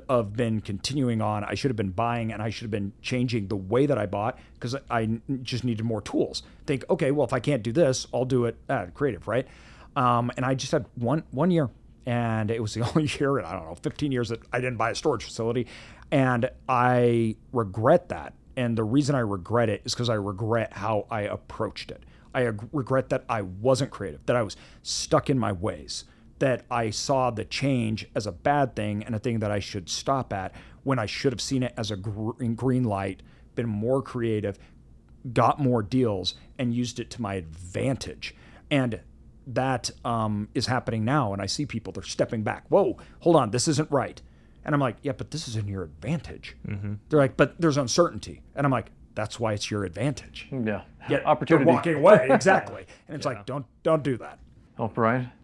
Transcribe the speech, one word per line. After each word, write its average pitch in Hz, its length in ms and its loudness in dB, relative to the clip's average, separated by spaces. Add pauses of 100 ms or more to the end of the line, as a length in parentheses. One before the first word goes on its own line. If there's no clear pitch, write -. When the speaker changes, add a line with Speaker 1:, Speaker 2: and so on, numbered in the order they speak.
Speaker 1:
have 113 240 2
been 110 280 0
continuing 117 600 -2
on. 107 220 0
I 104 120 -4
should 135 140 0
have 120 60 0
been 101 140 0
buying, 117 420 -2
and 104 100 -8
I 110 80 -2
should 117 160 -8
have 104 60 -6
been 101 300 -4
changing 123 460 -2
the 104 80 -4
way 101 300 2
that 139 120 2
I 104 80 0
bought 104 320 -4 (220)
'cause 123 160 -6 (140)
I 117 140 0
n-, 113 180 -2 (200)
just 123 220 -6
needed 113 200 -2
more 110 180 -2
tools. - 420 -2 (240)
Think, 135 220 -2
"Okay, 156 220 2
well, 143 140 2
if 113 80 -2
I 127 60 0
can't 131 240 0
do 117 80 -2
this, 135 420 4
I'll 127 120 0
do 127 200 2
it 117 120 -4 (120)
at 104 240 -4
Creative," 113 340 -2
right? 120 200 0 (480)
Um, 123 420 4
and 127 80 -2
I 135 80 2
just - 180 -4
had 131 140 2 (100)
one, 123 360 0
one 160 200 2
year, 156 180 4 (360)
and 113 460 0
it 117 100 -2
was 107 140 -4
the 110 60 -2
<laughs> 113 140 -2
only 151 140 4 (100)
year 139 200 2
in, 87 60 -4
I 82 80 -8
don't 160 120 -8
know, 160 100 -12
fifteen 147 360 -4
years 120 180 -2
that 117 120 -6 (120)
I 127 60 0
didn't 123 180 -2
buy 113 140 0
a 101 40 -6
storage 139 280 0
facility. 117 440 -2 (440)
And 127 380 4 (200)
I 120 680 4 (140)
regret 113 580 2
that. 78 260 -8 (200)
And 117 220 0
the 113 60 0
reason 135 320 2
I 131 40 2
regret 107 500 0
it 101 140 -2
is 123 120 -6
'cause 120 140 -2
I 113 60 0
regret 107 580 -2
how 104 360 -2
I 110 120 -4
approached - 680 -8
it. - 120 -16 (300)
I 127 140 2
ag-, 110 260 -6
regret 131 360 -2
that 190 200 -2
I 113 140 -2
wasn't 117 480 0
creative, 76 340 -10
that 120 100 2
I 120 80 2
was 95 140 -6 (260)
stuck - 460 0
in 135 100 2
my 104 140 0
ways, 85 500 -6 (360)
that 127 300 0
I 117 200 0
saw 127 420 0
the 104 140 -6
change 117 680 -2
as 104 140 -4
a 90 60 -6
bad 143 420 0
thing 104 300 -4
and 117 100 -4
a 104 40 -4
thing 117 200 0
that 104 120 0
I 104 80 0
should 95 280 -8
stop - 460 -2
at 92 200 -6 (300)
when 135 160 2
I 107 60 -2
should - 260 0
have 107 80 -6
seen 131 240 -2
it 120 140 -4
as 107 140 -6
a 104 40 -2
gr-, 107 360 -4 (240)
green 127 280 2
light, 98 400 -2 (320)
been 120 140 -2
more 113 320 0
creative, 110 580 -2 (720)
got 127 300 4
more 123 200 4
deals, 104 540 0 (240)
and 120 140 0
used 120 260 -2
it 113 120 -8
to 123 100 -10
my 98 140 -2
advantage. 87 1000 -6 (340)
And 127 300 2 (480)
that, 127 440 -2 (120)
um, 110 500 -2
is 127 140 -2
happening 113 380 -2
now. 127 260 2
And 98 100 -4
I 98 40 -4
see 143 200 -4
people, 110 280 -8
they're 95 100 -10
stepping 117 400 -2
back. 104 240 -4
"Whoa, 160 300 4 (240)
hold 165 160 6
on, 117 140 4
this 120 180 2
isn't 147 200 2
right." 127 320 0 (440)
And 147 100 2
I'm 143 60 2
like, 120 220 0
"Yeah, 131 100 -2
but 107 180 -10
this 156 160 -8
is 113 80 -6
in 104 140 -4
your 95 140 -4
advantage." - 720 -8 (100)
Speaker 2:
Mm-hmm. 104 280 -6 (120)
Speaker 1:
They're 151 120 4
like, 135 180 4
"But 151 240 2
there's 151 160 4
uncertainty." 113 640 0 (140)
And 143 100 0
I'm 139 80 2
like, - 180 -4 (240)
that's 107 240 -6
why 110 140 0
it's - 180 -6
your 104 140 -2
advantage. 110 640 -6
Speaker 3:
Yeah. 110 300 -2 (280)
Speaker 1:
Yet 139 120 2
they're - 60 -2
Speaker 3:
Opportunity. 151 440 4
Speaker 1:
walking 160 240 2
away. 165 320 8
Speaker 3:
<laughs> 139 40 2
Speaker 1:
Exactly. - 540 2 (220)
And 165 80 -12
it's 139 100 -8
Speaker 4:
Yeah. 131 80 0
Speaker 1:
like, 101 120 -10
don't, 131 200 -6 (180)
don't 160 200 4
do 131 140 0
that. - 220 -14 (380)
Speaker 3:
Well, 117 160 -2
Brian, 123 380 2 (120)